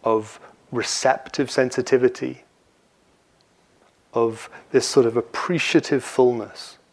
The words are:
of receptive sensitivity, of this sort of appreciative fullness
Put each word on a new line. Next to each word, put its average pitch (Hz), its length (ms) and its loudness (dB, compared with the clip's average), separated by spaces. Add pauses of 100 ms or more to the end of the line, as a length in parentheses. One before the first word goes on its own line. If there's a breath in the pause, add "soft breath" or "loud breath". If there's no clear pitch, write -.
of 110 360 -2 (320 loud breath)
receptive - 760 -2
sensitivity, 127 920 0 (1700)
of 113 360 -2 (220 loud breath)
this 127 140 4
sort 127 200 4
of 113 120 0
appreciative - 880 0
fullness 120 760 0 (160)